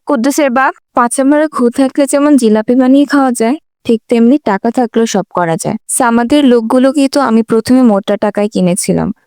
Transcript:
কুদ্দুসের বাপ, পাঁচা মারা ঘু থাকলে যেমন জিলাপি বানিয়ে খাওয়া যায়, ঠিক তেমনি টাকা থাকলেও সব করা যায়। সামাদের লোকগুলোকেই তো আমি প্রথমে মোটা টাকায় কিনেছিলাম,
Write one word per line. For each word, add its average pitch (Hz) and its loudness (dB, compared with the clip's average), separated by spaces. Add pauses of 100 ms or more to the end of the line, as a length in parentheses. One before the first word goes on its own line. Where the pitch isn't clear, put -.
কুদ্দুসের 277 0
বাপ, 262 0 (200)
পাঁচা 247 0
মারা 294 2
ঘু 254 -4
থাকলে 269 0
যেমন 285 0
জিলাপি 220 2
বানিয়ে 262 2
খাওয়া 269 0
যায়, 233 -2 (280)
ঠিক 226 0
তেমনি 233 2
টাকা 208 -4
থাকলেও 226 -2
সব 190 -4
করা 165 -2
যায়। - -6 (120)
সামাদের 240 0
লোকগুলোকেই 254 2
তো 294 -2
আমি 226 0
প্রথমে 233 0
মোটা 208 0
টাকায় 208 -4
কিনেছিলাম, 175 -2 (180)